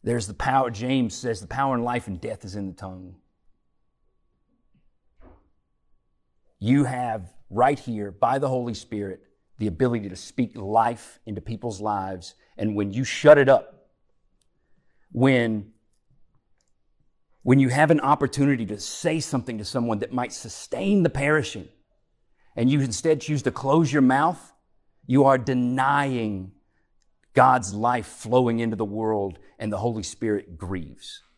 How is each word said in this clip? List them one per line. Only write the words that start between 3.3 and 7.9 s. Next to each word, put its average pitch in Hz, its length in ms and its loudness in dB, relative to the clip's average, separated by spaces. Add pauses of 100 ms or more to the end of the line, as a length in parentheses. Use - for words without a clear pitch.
You 131 260 2
have 123 480 -6 (160)
right 127 300 2
here, 104 320 -8